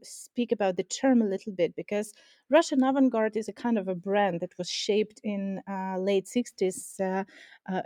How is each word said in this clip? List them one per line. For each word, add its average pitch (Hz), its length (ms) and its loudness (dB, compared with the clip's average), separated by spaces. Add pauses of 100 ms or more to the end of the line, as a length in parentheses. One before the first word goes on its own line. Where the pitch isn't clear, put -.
speak - 480 -4
about 190 260 0
the 190 60 -2
term 247 400 4
a - 20 2
little 196 260 -4
bit, 180 240 0
because 208 380 -4 (380)
Russian 294 320 4
avant-garde 247 540 2
is 220 120 -6
a 196 40 -6
kind 233 260 0
of 185 80 -4
a 185 80 -2
brand 190 460 2
that 175 180 -8
was 180 100 -6
shaped 208 540 0
in, 196 440 -4
uh, 190 300 -4
late 190 300 0
sixties, - 720 -4
uh, 190 240 0 (440)
uh, 185 180 -2